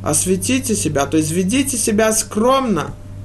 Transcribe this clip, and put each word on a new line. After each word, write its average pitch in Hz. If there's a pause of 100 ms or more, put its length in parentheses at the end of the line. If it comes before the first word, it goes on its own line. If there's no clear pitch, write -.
"Осветите 208
себя", 143
то 151
есть 156
ведите 233
себя 220
скромно, 220 (300)